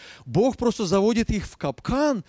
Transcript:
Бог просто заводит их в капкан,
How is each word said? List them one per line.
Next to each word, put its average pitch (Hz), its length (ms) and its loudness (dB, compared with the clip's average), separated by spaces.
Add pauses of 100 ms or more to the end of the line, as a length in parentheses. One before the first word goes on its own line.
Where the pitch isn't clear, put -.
(260)
Бог 196 300 2
просто 233 300 0
заводит 208 440 2
их 202 160 -4
в - 100 -16
капкан, 247 720 -2